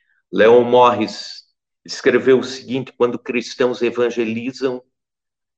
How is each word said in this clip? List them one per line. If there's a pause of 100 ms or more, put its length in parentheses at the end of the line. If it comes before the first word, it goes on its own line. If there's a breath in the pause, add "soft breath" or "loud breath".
(320)
Leon
Morris (400)
escreveu
o
seguinte:
"Quando
cristãos
evangelizam, (760)